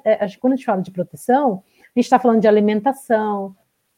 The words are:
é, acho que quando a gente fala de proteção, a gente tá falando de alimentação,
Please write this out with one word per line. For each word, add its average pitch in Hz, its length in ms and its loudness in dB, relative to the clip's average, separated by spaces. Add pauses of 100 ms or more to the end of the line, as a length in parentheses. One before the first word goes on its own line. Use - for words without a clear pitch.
é, 214 200 0
acho 185 120 -8
que - 60 -20
quando 262 120 0
a - 20 0
gente 254 100 -8
fala 190 160 -2
de 185 100 -8
proteção, 208 720 -2 (320)
a 240 40 0
gente 240 100 0
tá 262 100 4
falando 226 220 2
de 220 60 2
alimentação, 214 1080 -2 (420)